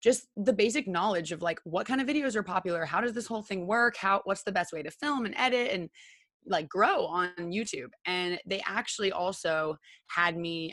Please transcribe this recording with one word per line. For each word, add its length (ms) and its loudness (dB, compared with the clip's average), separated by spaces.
just 360 4
the 160 2
basic 340 2
knowledge 460 0
of, 100 -6
like, 220 0
what 240 -2
kind 120 2
of 60 0
videos 300 0
are 80 0
popular, 400 -2
how 160 0
does 140 0
this 120 -4
whole 160 -4
thing 240 -4
work, 300 4
how, 300 4
what's 180 -2
the 80 -2
best 200 0
way 80 -4
to 120 -8
film 340 -2
and 100 -4
edit 360 2
and, 180 -4
like, 220 0
grow 380 4
on 320 0
YouTube. 520 -4
And 400 0
they 180 -4
actually 460 -2
also 640 -2
had 300 2
me 360 -4